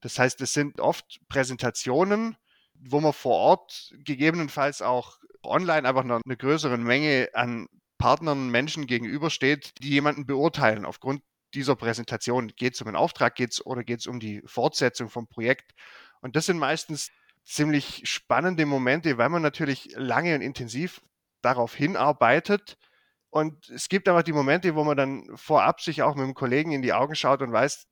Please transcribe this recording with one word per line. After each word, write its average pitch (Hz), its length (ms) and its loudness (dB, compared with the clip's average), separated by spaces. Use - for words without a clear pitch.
Das - 180 -10
heißt, 127 240 2
es 127 100 -4
sind 143 280 -2
oft - 480 -2
Präsentationen, 139 1080 0
wo 135 260 -2
man 151 140 2
vor 120 220 0
Ort - 580 2
gegebenenfalls 147 800 -2
auch 123 360 -2
online 156 460 0
einfach 131 160 2
einer, 120 200 0
einer 127 120 -6
größeren 135 460 0
Menge 131 500 2
an 117 360 -4
Partnern, 139 460 2
Menschen 143 360 0
gegenübersteht, 135 920 -2
die 135 100 -10
jemanden 143 380 0
beurteilen 135 580 2
aufgrund - 380 -8
dieser 135 200 2
Präsentation. 117 760 -2
Geht's 123 340 -6
um 110 60 -10
einen 104 80 -6
Auftrag, 123 380 0
geht's, - 300 -4
oder 123 180 -8
geht's 117 240 -8
um 123 140 -10
die 104 240 -10
Fortsetzung 123 640 -2
vom 117 180 -10
Projekt? - 460 -4
Und 135 160 -6
das 160 80 0
sind 175 140 0
meistens 151 520 -4
ziemlich - 600 0
spannende 160 640 0
Momente, 143 500 0
weil 117 140 2
man 170 100 0
natürlich 147 560 -4
lange 135 380 0
und 135 80 -2
intensiv 127 580 -8
darauf 123 340 0
hinarbeitet. 147 1000 2
Und 156 400 -2
es - 180 -10
gibt 190 180 0
einfach 175 160 6
die 165 120 -2
Momente, 151 400 2
wo 151 100 2
man 147 140 2
dann 135 360 -2
vorab 120 460 4
sich 147 220 -2
auch 139 120 2
mit 135 120 -2
dem 135 80 -6
Kollegen 139 380 0
in 139 100 -2
die 117 100 0
Augen 135 220 0
schaut 135 260 2
und 127 120 -4
weiß 120 400 0